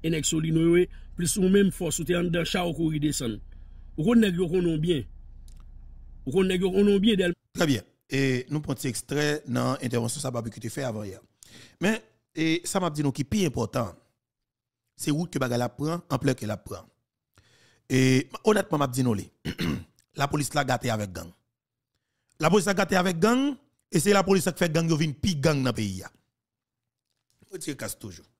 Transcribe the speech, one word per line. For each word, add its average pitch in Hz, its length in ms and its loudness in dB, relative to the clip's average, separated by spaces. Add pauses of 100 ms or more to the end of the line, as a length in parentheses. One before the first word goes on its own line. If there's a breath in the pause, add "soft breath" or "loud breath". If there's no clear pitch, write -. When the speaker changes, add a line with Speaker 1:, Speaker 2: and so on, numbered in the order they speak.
Speaker 1:
E 165 80 -4
nèg 156 160 -2
Solino 160 400 0
yo, 175 220 4 (260 soft breath)
plus 175 240 -4
ou 185 160 2
menm 202 180 6
fòs 160 300 -4
ou 151 60 -4
te 175 100 0
an 175 160 0
dan 170 160 -2
chan 180 160 -2
ou 170 80 -2
kouri 156 300 -2
desann. 131 340 -2 (560 soft breath)
Ou 156 140 0
kon 233 160 6
nèg 180 180 0
yo 180 80 0
konnen 170 320 0
byen. 156 240 0 (1200)
Ou 131 80 -6
kon 190 160 4
nèg 185 160 0
yo 185 80 2
konnen 202 300 6
byen 208 160 4
d'elle. 175 180 0 (160)
Speaker 2:
Très 180 140 2
bien. 117 160 2 (260)
Et 131 400 0
nous 147 100 -2
prenons 147 140 -6
un - 20 -4
petit - 120 -6
extrait 147 600 -2
dans 123 340 -2
l'intervention 117 380 -4
ça 131 120 -6
va 120 100 -6
que 113 180 -10
tu 113 100 -10
fais 143 140 -8
avant 110 200 -6
hier. 95 180 -14 (580 loud breath)
Mais 214 240 0 (320)
et 160 300 0
ça - 140 -2
m'a 180 100 0
dit 151 140 -4
nous 143 80 2
qui 143 120 -6
plus 202 220 0
important. 120 500 -4 (1000)
C'est - 160 -4
où 156 140 0
que 165 120 -6
bagay 123 200 0
la 120 120 0
prend, 165 400 -4
ampleur 131 260 0
que - 100 -12
la 104 120 -4
prend. - 280 -16 (1040 soft breath)
Et 131 400 4 (140)
honnêtement 196 360 2
m'a 139 80 2
dit 127 160 0
nous 120 100 2
li. 95 160 -6 (160)
<clears throat> - 680 -6
La 143 120 0
police 147 260 -2
la 143 100 2
gâté 127 280 0
avec 104 200 -2
gang. 87 200 -12 (1080)
La 151 100 4
police 196 180 4
la 196 80 2
gâté 196 200 2
avec 180 220 2
gang 247 380 4 (360)
et 180 80 4
c'est 202 140 4
la 196 100 6
police 196 220 4
qui 175 120 -2
fait 175 140 2
gang 165 160 2
yo 160 80 4
vin 151 160 0
pi 180 240 -2
gang 143 280 2
dans 123 100 2
pays. 98 300 -4 (1500)
Faut 190 80 -16
dire 147 180 -8
casse 107 220 -10
toujours. 92 280 -14 (140)